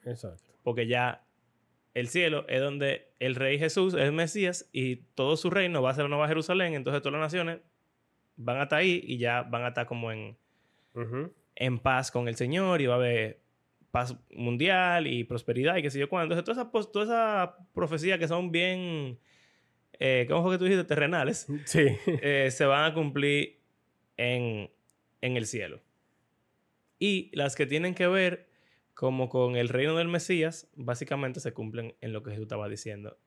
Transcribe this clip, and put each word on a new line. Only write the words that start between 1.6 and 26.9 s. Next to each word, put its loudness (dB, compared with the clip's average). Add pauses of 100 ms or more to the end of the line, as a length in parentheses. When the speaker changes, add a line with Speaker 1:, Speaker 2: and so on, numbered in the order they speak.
Speaker 2:
el -2
cielo 2
es 2
donde -2 (120)
el 0
rey 2
Jesús, 2
el 2
Mesías, -2
y -2 (180)
todo 2
su 0
reino 2
va 4
a 2
ser 0
la -2
Nueva 0
Jerusalén. 0
Entonces -2
todas -4
las -2
naciones -4 (760)
van -2
a 2
estar 2
ahí 4
y -6
ya 0
van -4
a 0
estar -4
como -6
en, -12 (580)
Speaker 1:
Ujú. -6 (240)
Speaker 2:
en 0
paz 2
con -2
el -4
Señor 0
y 2
va 4
a 4
haber 0 (500)
paz -2 (140)
mundial 2
y -2
prosperidad 0
y 0
qué -2
sé -6
yo 0
cuándo. 0
Entonces -2
todas -4
esas -6
pos-, -2
todas 0
esas 2 (240)
profecías 0
que 0
son 0
bien... -2 (800)
Eh, 4
¿cómo 2
fue 2
que 0
tú 0
dijiste? 4
Terrenales. 0 (200)
Speaker 1:
Sí. 6 (200)
<laughs> 0
Speaker 2:
Eh, 4
se 0
van 6
a -8
cumplir 0 (580)
en, -2 (500)
en -2
el -2
cielo. -8 (1200)